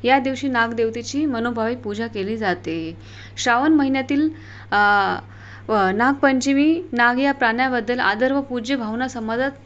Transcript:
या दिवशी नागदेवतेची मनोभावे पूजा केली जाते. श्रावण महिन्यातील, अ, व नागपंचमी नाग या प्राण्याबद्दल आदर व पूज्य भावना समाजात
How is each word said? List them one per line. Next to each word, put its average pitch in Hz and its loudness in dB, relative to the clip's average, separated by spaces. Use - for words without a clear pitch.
या 262 4
दिवशी 269 -4
नागदेवतेची 233 -2
मनोभावे 233 -2
पूजा 226 -6
केली 220 -4
जाते. 165 -4
श्रावण 254 2
महिन्यातील, 277 2
अ, 202 2
व 202 4
नागपंचमी 277 2
नाग 240 2
या 277 2
प्राण्याबद्दल 247 0
आदर 254 2
व 277 0
पूज्य 247 -4
भावना 233 -4
समाजात 240 -2